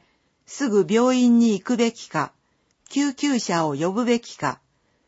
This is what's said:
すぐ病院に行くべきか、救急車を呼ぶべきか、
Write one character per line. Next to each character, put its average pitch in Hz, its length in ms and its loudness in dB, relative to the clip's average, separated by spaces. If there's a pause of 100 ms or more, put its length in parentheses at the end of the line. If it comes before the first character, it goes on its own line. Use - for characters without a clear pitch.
(460)
す 269 220 -6
ぐ 202 200 2
病 240 280 2
院 240 220 4
に 233 140 4
行 190 100 -2
く 247 140 -2
べ 233 160 0
き - 160 -20
か、 151 240 -6 (560)
救 285 240 -2
急 277 260 -2
車 170 280 -2
を 147 80 -4
呼 165 180 -2
ぶ 233 140 -2
べ 240 140 0
き - 160 -20
か、 - 240 -6 (480)